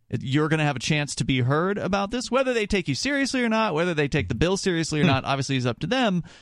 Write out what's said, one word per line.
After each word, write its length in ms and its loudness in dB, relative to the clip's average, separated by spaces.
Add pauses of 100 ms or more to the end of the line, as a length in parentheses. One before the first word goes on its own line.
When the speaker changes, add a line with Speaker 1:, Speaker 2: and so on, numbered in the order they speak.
(100)
Speaker 1:
It, 120 -4
you're 260 2
gonna 160 2
have 120 0
a 40 -10
chance 340 -2
to 100 -2
be 160 2
heard 380 2
about 320 -2
this. 200 -4
Whether 220 2
they 140 0
take 220 -2
you 80 0
seriously 480 -2
or 40 0
not, 240 0
whether 220 0
they 140 2
take 200 0
the 60 -2
bill 220 2
seriously 440 0
or 40 4
Speaker 2:
Hmm. 60 6
Speaker 1:
not, 140 0
obviously 320 0
is 100 0
up 140 -2
to 60 -6
them. 360 2 (200)